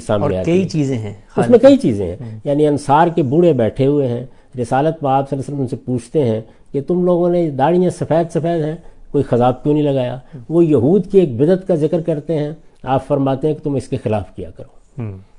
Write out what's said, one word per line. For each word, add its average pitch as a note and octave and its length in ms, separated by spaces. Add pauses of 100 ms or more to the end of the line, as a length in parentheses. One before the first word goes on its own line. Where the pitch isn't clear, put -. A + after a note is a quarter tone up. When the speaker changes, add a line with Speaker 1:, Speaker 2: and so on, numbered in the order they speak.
Speaker 1:
سامنے G2+ 180
Speaker 2:
اور F#2+ 80
Speaker 1:
آتی F#2 180
Speaker 2:
کئی F#3+ 120
Speaker 1:
ہے۔ F3+ 60
Speaker 2:
چیزیں C3+ 300
ہیں۔ G#2 160 (220)
Speaker 1:
اس - 140
میں A#3+ 80
کئی C4+ 180
چیزیں G#2 300
ہیں۔ F2 140
Speaker 2:
ہوں۔ A2 240
Speaker 1:
یعنی D3 220
انصار D3 420
کے E3 140
بوڑھے D#3 300
بیٹھے A#2+ 340
ہوئے C#3 220
ہیں، A#2+ 180 (360)
رسالت C#3+ 400
میں C3+ 80
آپ C#3 200
صلی C#3+ 60
اللہ C3 80
علیہ D3 100
وسلم C#3 60
ان B2+ 80
سے C#3 80
پوچھتے B2+ 480
ہیں A2+ 160 (320)
کہ C#3+ 100
تم F3+ 220
لوگوں F3 240
نے F3 220
داڑیاں E3 400
سفید E3 400
سفید E3+ 340
ہیں، D#3 120 (340)
کوئی C#3 140
خضاب B2 380
کیوں D3 120
نہیں D3+ 80
لگایا؟ C3+ 360 (300)
وہ E3+ 160
یہود D#3 460
کی G3 100
ایک C3+ 160
بدعت F#3 300
کا F3+ 80
ذکر D#3 260
کرتے D#3+ 380
ہیں، D3 120 (320)
آپ C3 240
فرماتے C3+ 420
ہیں D3+ 60
کہ D3+ 100
تم C#3+ 100
اس B2+ 140
کے C3+ 80
خلاف G#2+ 400
کیا F2 140
کرو۔ - 520
Speaker 2:
ہوں۔ G2 160 (200)